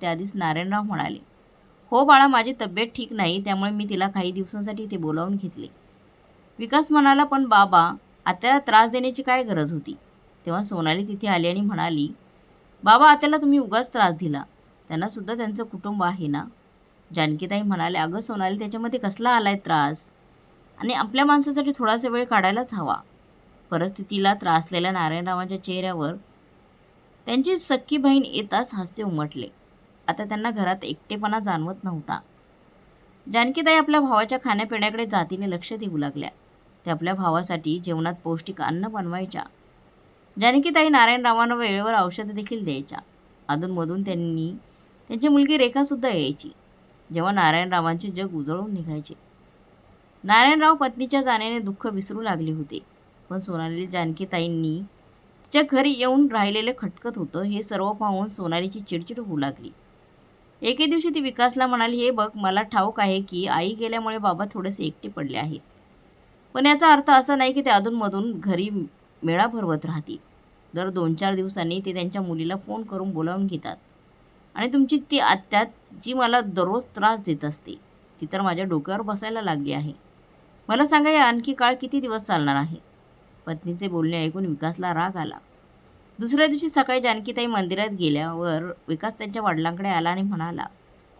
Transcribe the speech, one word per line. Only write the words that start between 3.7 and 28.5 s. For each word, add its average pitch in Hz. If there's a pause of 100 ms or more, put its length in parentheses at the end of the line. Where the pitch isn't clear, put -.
मी 208
तिला 196
काही 185
दिवसांसाठी 202
इथे 202
बोलावून 165
घेतले." 190 (920)
विकास 294
म्हणाला, 285
"पण 269
बाबा, 185 (340)
आत्याला 240
त्रास 226
देण्याची 254
काय 254
गरज 165
होती?" 147 (500)
तेव्हा 175
सोनाली 185
तिथे 202
आली 170
आणि 185
म्हणाली, 165 (760)
"बाबा, 254
आत्याला 294
तुम्ही 285
उगाच 233
त्रास 190
दिला, 156 (460)
त्यांनासुद्धा 196
त्यांचं 220
कुटुंब 208
आहे 175
ना." 147 (680)
जानकीताई 170
म्हणाले, 175
"अगं 165
सोनाली, 202
त्याच्यामध्ये 226
कसला 226
आलाय 214
त्रास? 160 (680)
आणि 240
आपल्या 233
माणसासाठी 285
थोडासा 233
वेळ 240
काढायलाच 208
हवा." 151 (760)
परिस्थितीला 196
त्रासलेल्या 175
नारायणरावांच्या 180
चेहऱ्यावर 180 (1120)
त्यांची 269
सख्खी 277
बहीण 277
येताच 214